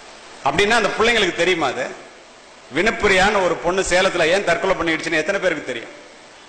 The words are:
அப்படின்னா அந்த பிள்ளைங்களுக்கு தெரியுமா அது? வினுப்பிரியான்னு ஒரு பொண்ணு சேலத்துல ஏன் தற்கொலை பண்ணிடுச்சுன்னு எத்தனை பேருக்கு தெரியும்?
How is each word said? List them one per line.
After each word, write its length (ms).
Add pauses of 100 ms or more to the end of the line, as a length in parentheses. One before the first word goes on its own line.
(460)
அப்படின்னா 240
அந்த 200 (100)
பிள்ளைங்களுக்கு 360
தெரியுமா 320
அது? 180 (880)
வினுப்பிரியான்னு 680
ஒரு 120
பொண்ணு 340
சேலத்துல 360
ஏன் 180
தற்கொலை 320
பண்ணிடுச்சுன்னு 360
எத்தனை 300
பேருக்கு 240
தெரியும்? 240 (600)